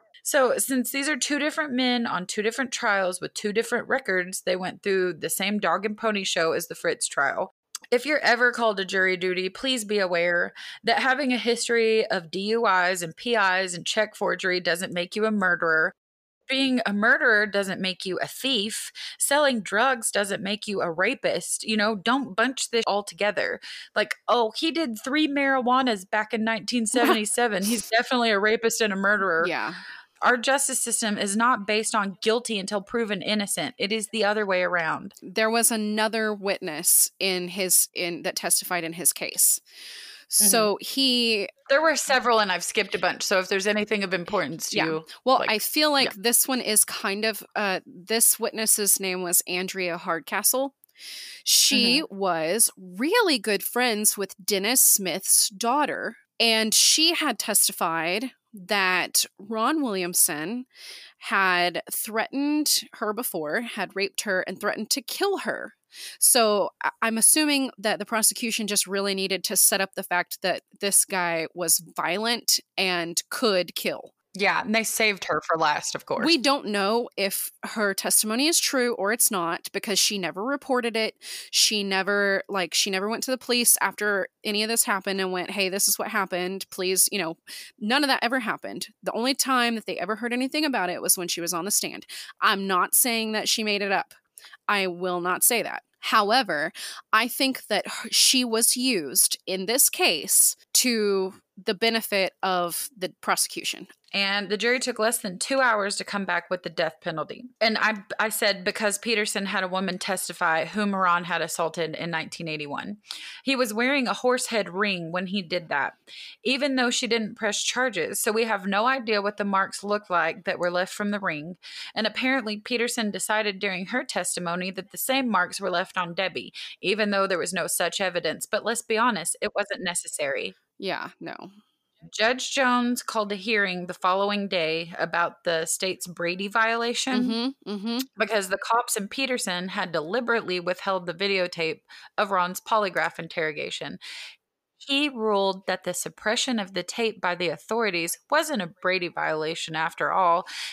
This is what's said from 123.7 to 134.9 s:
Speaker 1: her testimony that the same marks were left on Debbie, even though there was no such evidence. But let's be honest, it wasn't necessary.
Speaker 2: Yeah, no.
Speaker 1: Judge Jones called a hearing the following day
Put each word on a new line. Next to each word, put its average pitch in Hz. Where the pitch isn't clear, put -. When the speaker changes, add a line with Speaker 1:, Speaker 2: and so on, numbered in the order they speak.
Speaker 1:
her 247
testimony 180
that 185
the -
same 262
marks 180
were 196
left 180
on 170
Debbie, 165
even 202
though 196
there 185
was 160
no 175
such 170
evidence. 170
But 208
let's 226
be 214
honest, 220
it 208
wasn't 196
necessary. 165
Speaker 2:
Yeah, 185
no. -
Speaker 1:
Judge 247
Jones 247
called 208
a 208
hearing 190
the 175
following 196
day 165